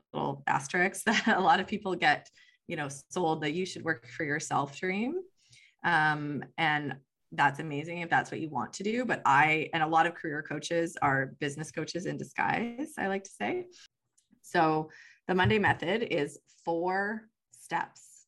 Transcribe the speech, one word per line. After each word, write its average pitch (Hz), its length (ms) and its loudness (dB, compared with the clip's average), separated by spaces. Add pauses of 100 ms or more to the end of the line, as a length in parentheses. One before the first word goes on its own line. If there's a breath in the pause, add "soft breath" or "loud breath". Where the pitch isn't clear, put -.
(140)
little 143 340 -4
asterisk, 180 560 0
<laughs> - 20 -20
that 220 220 2
a 208 120 4
lot 180 200 6
of 196 80 -4
people 190 280 -4
get, 156 340 2 (380 soft breath)
you 170 80 -8
know, 147 140 -4 (200)
sold 160 340 0
that 151 100 -2
you 185 120 -2
should 170 180 -10
work 160 240 -4
for - 160 -8
yourself 143 560 -2
dream. 208 360 -2 (720 soft breath)
Um, 151 580 2 (140)
and 147 380 0 (400)
that's 143 240 2
amazing 160 420 -6
if 165 80 -8
that's 131 220 2
what 120 80 -4
you 156 100 -6
want 131 240 -4
to - 100 -10
do. 233 220 -2
But 175 200 -2
I, 151 480 4
and 165 100 0
a 156 40 2
lot 160 180 4
of 170 100 0
career 151 320 -6
coaches 165 540 -2
are 135 380 2
business 151 320 -4
coaches 170 340 -6
in 147 120 -4
disguise, 233 800 -4
I 196 100 -2
like 196 160 -2
to - 80 -18
say. 349 340 -4 (800 loud breath)
So 156 460 2 (380 loud breath)
the 180 80 2
Monday 196 220 4
Method 190 460 2
is 147 360 -2 (240)
four 190 600 0 (280)
steps. - 760 -8